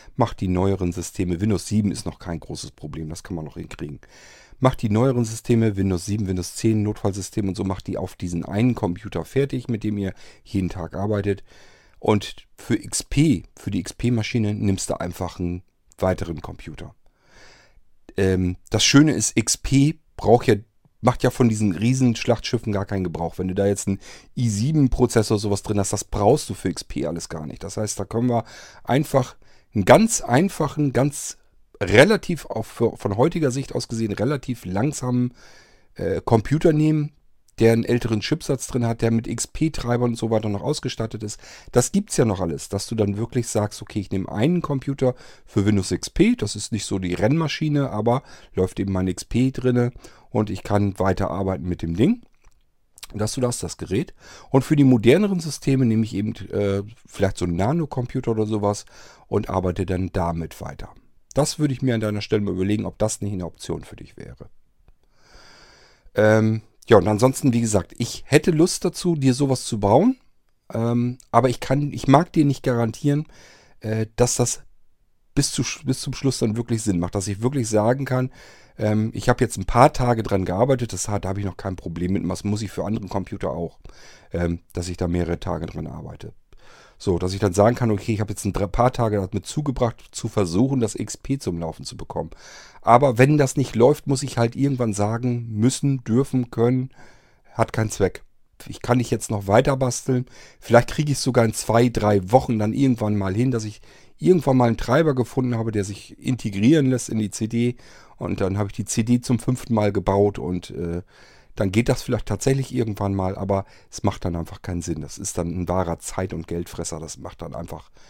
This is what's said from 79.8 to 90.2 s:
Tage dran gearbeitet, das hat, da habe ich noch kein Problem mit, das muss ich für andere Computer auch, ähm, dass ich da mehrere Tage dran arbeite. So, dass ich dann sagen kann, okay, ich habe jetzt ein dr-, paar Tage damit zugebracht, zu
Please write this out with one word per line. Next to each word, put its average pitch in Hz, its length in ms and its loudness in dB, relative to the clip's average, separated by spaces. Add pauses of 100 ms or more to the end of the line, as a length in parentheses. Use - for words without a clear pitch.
Tage 120 300 0
dran 98 220 0
gearbeitet, 120 480 0
das 90 160 -6
hat, 104 160 -4
da 95 60 -4
habe 98 100 -4
ich 101 60 -4
noch 90 100 -6
kein 95 200 -6
Problem 87 360 -4
mit, 92 180 -2
das 90 140 -6
muss 104 180 -2
ich 98 80 -6
für 92 140 -6
andere 101 240 -4
Computer 98 420 -6
auch, 80 280 -6 (540)
ähm, 85 280 -2 (120)
dass 87 160 -6
ich 90 80 -8
da 90 120 -2
mehrere 85 320 0
Tage 82 260 -6
dran 82 200 -10
arbeite. - 460 -14 (640)
So, 90 220 0
dass 92 160 -2
ich 101 60 -8
dann 104 120 2
sagen 104 240 6
kann, 120 140 0
okay, 107 240 0
ich 101 60 -2
habe 104 100 -4
jetzt - 140 -8
ein 98 80 0
dr-, 98 160 -2
paar 123 240 2
Tage 113 240 0
damit 95 300 -4
zugebracht, 131 560 -2 (100)
zu - 160 -8